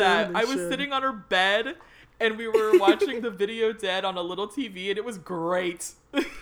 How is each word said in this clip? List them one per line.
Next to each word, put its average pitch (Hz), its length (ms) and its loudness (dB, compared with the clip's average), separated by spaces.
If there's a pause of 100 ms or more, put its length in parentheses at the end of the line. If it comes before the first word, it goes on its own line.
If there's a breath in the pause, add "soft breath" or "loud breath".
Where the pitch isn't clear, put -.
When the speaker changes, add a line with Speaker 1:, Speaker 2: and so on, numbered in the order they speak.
Speaker 1:
that. 175 240 4
Speaker 2:
we 175 60 -4
Speaker 1:
I 202 60 0
was 233 160 2
Speaker 2:
should. 175 140 -2
Speaker 1:
sitting 277 220 -4
on 269 80 -2
her 269 140 0
bed 202 600 0 (440 soft breath)
and 220 160 0
we 226 100 -8
were 349 320 6
watching 262 440 4
The 240 80 -2
Video 220 420 0
Dead 196 320 -2
on 185 140 -2
a - 20 -2
little 180 280 -4
T 247 200 -6
V, 190 220 -6
and 196 80 -4
it 208 80 -4
was 233 100 -8
great. 175 760 -4 (200)
<laughs> - 100 2 (200)